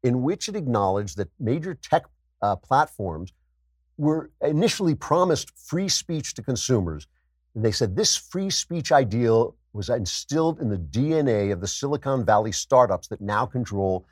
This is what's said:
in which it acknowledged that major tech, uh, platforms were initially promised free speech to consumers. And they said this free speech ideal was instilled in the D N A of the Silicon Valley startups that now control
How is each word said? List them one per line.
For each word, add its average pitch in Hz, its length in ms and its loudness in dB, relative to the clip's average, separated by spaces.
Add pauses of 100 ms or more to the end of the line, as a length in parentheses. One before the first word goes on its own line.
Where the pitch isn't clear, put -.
in 127 180 2
which 160 260 -2
it 208 80 -8
acknowledged 101 600 0
that 98 120 -4 (100)
major 156 340 -2
tech, - 320 0 (380)
uh, 101 120 2
platforms 92 800 -2 (640)
were 156 320 0 (120)
initially 156 520 2
promised 170 640 0
free 190 320 -4
speech - 460 -4
to - 80 -10
consumers. 95 640 -2 (480)
And 110 100 -2
they 107 60 4
said 101 240 -2
this 196 200 2
free 190 360 -6
speech - 400 -4
ideal 117 640 4 (180)
was 104 160 -8
instilled 151 720 -2
in 117 80 -2
the 101 80 -2
D 107 380 -2
N 147 120 2
A 104 240 2
of 90 80 -4
the 95 80 -6
Silicon 139 560 -2
Valley 107 300 4
startups - 560 2
that 104 100 -10
now 104 260 0
control 98 680 -2